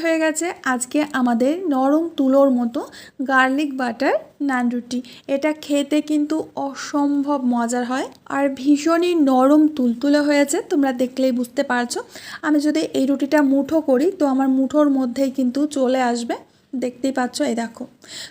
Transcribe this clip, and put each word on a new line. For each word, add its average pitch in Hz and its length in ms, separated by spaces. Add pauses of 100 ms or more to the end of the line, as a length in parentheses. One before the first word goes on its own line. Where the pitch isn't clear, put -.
হয়ে 330 200
গেছে 320 240 (260)
আজকে 254 260 (200)
আমাদের 247 340 (200)
নরম 277 300 (140)
তুলোর 277 400
মতো 240 240 (480)
গার্লিক 269 420 (100)
বাটার 262 340 (340)
নান 247 240
রুটি। 247 260 (360)
এটা 294 160 (140)
খেতে 285 320 (120)
কিন্তু 302 260 (320)
অসম্ভব 285 720 (140)
মজার 240 380
হয় 294 160 (280)
আর 277 100 (140)
ভীষণই 330 540 (160)
নরম 269 320 (160)
তুলতুলে 254 500
হয়েছে, 285 300 (140)
তোমরা 277 200 (100)
দেখলেই 262 380
বুঝতে 247 240
পারছো। 247 360 (480)
আমি 302 200
যদি 302 140 (180)
এই 269 100
রুটিটা 277 300 (120)
মুঠো 277 260 (120)
করি 262 180 (120)
তো 302 40 (100)
আমার 269 240
মুঠোর 294 300 (100)
মধ্যেই 262 400
কিন্তু 254 220 (180)
চলে 262 220 (120)
আসবে, 240 240 (380)
দেখতেই 254 440
পাচ্ছ, 247 200 (140)
এই 226 100
দেখো, - 220 (480)